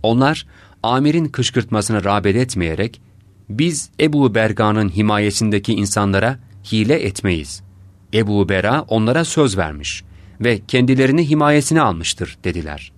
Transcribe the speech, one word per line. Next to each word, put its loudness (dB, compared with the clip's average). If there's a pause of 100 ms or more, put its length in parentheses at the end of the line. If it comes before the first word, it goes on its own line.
Onlar 2 (360)
Amir'in 2
kışkırtmasına -2
rağbet 2
etmeyerek, -2 (480)
"Biz -4 (100)
Ebu 2
Berga'nın 0
himayesindeki 0
insanlara 0 (340)
hile 2
etmeyiz. -4 (520)
Ebu 2
Bera 0
onlara 0
söz 0
vermiş -6 (360)
ve 0
kendilerini 2
himayesine 2
almıştır." -4
dediler. -6